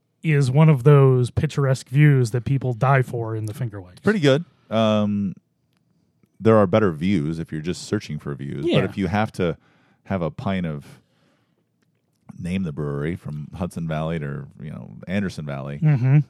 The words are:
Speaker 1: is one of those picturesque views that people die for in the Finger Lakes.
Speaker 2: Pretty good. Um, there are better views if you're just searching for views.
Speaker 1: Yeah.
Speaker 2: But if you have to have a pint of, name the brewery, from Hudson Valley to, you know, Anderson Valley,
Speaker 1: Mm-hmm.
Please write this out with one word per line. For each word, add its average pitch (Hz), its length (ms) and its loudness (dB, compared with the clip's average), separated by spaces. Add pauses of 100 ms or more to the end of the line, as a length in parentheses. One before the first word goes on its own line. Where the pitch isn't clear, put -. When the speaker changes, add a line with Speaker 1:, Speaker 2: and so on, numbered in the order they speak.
(200)
Speaker 1:
is 143 300 2
one 156 180 6
of 139 140 4
those 131 480 6
picturesque 135 580 -2
views 135 440 4
that 120 120 -2
people 131 280 -2
die 131 300 2
for 113 340 -6
in 110 100 -6
the 104 80 -8
Finger 104 260 -8
Lakes. 90 200 -20
Speaker 2:
Pretty 214 180 0
good. 143 260 4 (240)
Um, 104 640 0 (1080)
there 113 160 6
are 104 100 6
better 104 240 2
views 80 480 -2
if 82 140 -10
you're 78 100 -6
just 85 220 -8
searching 76 340 -6
for 73 160 -10
views. 69 320 -8
Speaker 1:
Yeah. 330 140 0
Speaker 2:
But 95 100 -2
if - 80 -12
you 95 80 -2
have 104 260 -2
to 85 240 -2 (480)
have 98 160 -6
a 78 120 -4
pint 95 340 -6
of, 76 340 -12 (1400)
name 92 240 -4
the 78 80 -6
brewery, 73 440 -6
from 76 380 -12
Hudson 85 340 -8
Valley 78 300 -4
to, 71 280 -10 (140)
you 76 100 -14
know, - 200 -16 (160)
Anderson 90 400 -6
Valley, 71 360 -10
Speaker 1:
Mm-hmm. 139 360 4 (120)